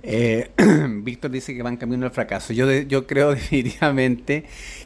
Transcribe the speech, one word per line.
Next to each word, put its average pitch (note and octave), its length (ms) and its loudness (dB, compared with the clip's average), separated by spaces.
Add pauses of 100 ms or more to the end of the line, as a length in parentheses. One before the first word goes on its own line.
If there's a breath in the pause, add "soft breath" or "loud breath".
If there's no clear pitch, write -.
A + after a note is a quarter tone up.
Eh, A2+ 520 0
<clears throat> D3 480 4
Víctor B2 280 -6
dice C3 240 -8
que A#2+ 80 -8
van A#2+ 140 -4
camino B2 280 -4
al B2 60 -4
fracaso. G#2+ 420 -6
Yo B2+ 140 2
de-, C3+ 180 2
yo C#3 220 -2
creo C#3+ 240 4
<laughs> - 20 2
definitivamente C3 1120 0 (400 loud breath)